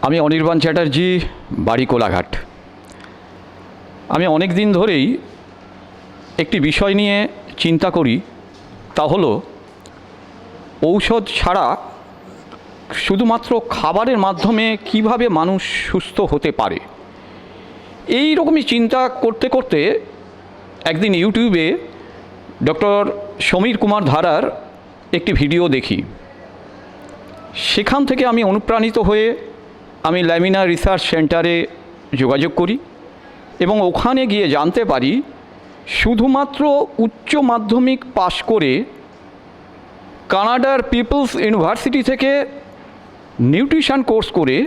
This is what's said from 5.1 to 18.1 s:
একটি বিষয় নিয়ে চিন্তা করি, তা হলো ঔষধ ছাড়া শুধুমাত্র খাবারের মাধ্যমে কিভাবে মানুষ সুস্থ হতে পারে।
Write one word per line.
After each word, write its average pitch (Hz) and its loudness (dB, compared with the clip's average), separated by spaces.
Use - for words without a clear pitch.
একটি 165 -2
বিষয় 175 2
নিয়ে 202 2
চিন্তা 165 2
করি, 170 2
তা 151 0
হলো 170 2
ঔষধ 208 2
ছাড়া 180 2
শুধুমাত্র 226 0
খাবারের 214 0
মাধ্যমে 196 0
কিভাবে 220 0
মানুষ 185 0
সুস্থ - -4
হতে 156 0
পারে। 95 -2